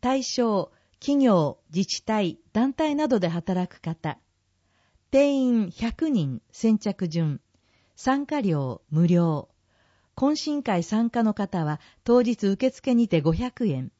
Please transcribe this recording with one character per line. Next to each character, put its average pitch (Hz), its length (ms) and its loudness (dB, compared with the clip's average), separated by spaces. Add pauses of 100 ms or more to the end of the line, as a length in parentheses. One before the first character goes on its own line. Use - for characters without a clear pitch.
対 262 220 0
象、 220 480 -2 (280)
企 277 240 2
業、 175 360 4 (100)
自 170 160 -2
治 - 200 -10
体、 208 340 -2 (140)
団 254 200 0
体 302 220 -2
な 302 140 0
ど 233 100 4
で 180 80 0
働 180 400 -2
く - 140 -18
方。 - 380 -8 (920)
定 285 220 4
員 247 360 2
百 233 400 -4
人、 143 320 -2 (100)
先 220 280 0
着 190 300 -4
順。 156 320 -2 (540)
参 277 300 -2
加 302 160 -4
料、 147 480 -2
無 160 180 2
料。 170 420 2 (680)
懇 285 200 0
親 294 280 -6
会 185 180 -2
参 220 280 -2
加 233 120 -2
の 214 120 2
方 190 320 -4
は、 151 160 -4 (240)
当 240 160 4
日 226 260 0
受 196 220 2
付 - 260 -2
に 233 140 2
て 165 120 2
五 160 120 2
百 247 340 -4
円。 135 320 -4